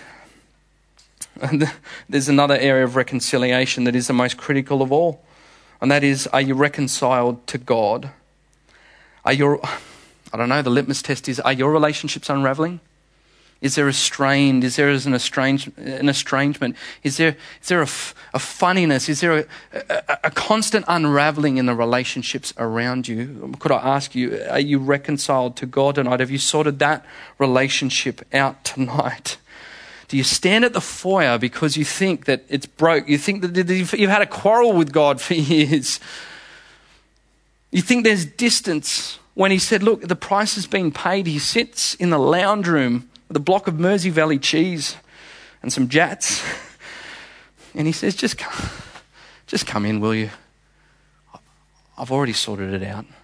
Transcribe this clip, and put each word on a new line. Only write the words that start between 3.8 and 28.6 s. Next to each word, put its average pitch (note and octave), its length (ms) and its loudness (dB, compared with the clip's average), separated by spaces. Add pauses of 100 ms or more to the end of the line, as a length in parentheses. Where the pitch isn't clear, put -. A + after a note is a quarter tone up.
that B2 100 2
is B2 120 0
the C3+ 60 0
most B2 240 2
critical C3+ 440 0
of C3 100 0
all, D#3+ 320 2 (580)
and C3 100 2
that C#3+ 120 2
is, C#3 240 0
are C3+ 140 2
you C3+ 120 0
reconciled C3 960 0
to - 100 -6
God? A#2+ 540 -2 (1120)
Are C3+ 80 2
your, C#3+ 260 2 (720)
I - 60 -6
don't A#2+ 120 0
know, C#3+ 120 2
the C3 80 0
litmus C3+ 320 0
test - 260 -6
is, B2+ 120 -4
are C3+ 140 2
your C3+ 180 0
relationships D3+ 580 0
unraveling? C#3+ 500 0 (840)
Is C#3 140 -2
there C#3+ 120 2
a C3+ 60 2
strain? C#3 680 2
Is B2 140 0
there C#3+ 140 4
an C#3 80 4
estrange-, C3+ 800 -2
an C3 320 -2
estrangement? C#3 680 -2 (260)
Is C#3 140 -4
there, D#3+ 220 2 (240)
is - 80 -6
there F3+ 100 4
a D3+ 40 4
f-, - 300 -8 (200)
a C3 60 -2
funniness? F3 680 0
Is D3 140 -2
there E3 160 2
a, D#3 80 -2 (440)
a, - 360 -2
a D#3 60 -2
constant G#3+ 580 0
unraveling D3 680 2
in B2+ 100 2
the B2 80 2
relationships A#2+ 840 -2
around A#2+ 500 -2
you? B2 520 -8
Could D3+ 120 0
I B2 60 2
ask C#3 380 -2
you, A#2 220 -2 (120)
are C3 100 0
you C#3+ 200 2
reconciled C#3 800 0
to C3+ 80 -10
God C#3 300 0
tonight? B2+ 240 0
Have B2+ 100 -2
you C#3 100 -2
sorted D3+ 400 0
that D3 260 0 (340)
relationship C3 840 0 (120)
out C3+ 320 0